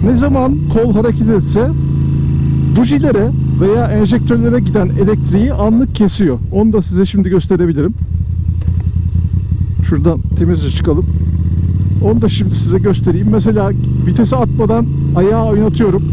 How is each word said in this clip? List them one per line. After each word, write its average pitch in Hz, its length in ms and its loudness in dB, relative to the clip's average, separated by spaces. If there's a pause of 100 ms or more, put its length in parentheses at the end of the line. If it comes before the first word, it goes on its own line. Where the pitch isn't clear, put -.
Ne 247 100 2
zaman 269 420 0 (160)
kol 226 200 2
hareket 220 360 0
etse 220 400 0 (1040)
bujilere 247 540 2 (320)
veya 214 240 2
enjektörlere 233 720 0
giden 190 300 0
elektriği 208 640 0
anlık 220 420 0
kesiyor. 190 420 0 (140)
Onu 208 220 2
da 214 80 0
size 190 240 0
şimdi 190 240 0
gösterebilirim. 170 640 0 (1900)
Şuradan 156 360 0 (200)
temizce 165 300 0
çıkalım. - 360 0 (1000)
Onu 220 180 2
da 220 80 2
şimdi - 260 0
size 185 240 2
göstereyim. 185 520 0
Mesela 208 400 0 (340)
vitesi 240 300 2
atmadan 226 500 0 (300)
ayağı 214 300 2
oynatıyorum. 208 680 0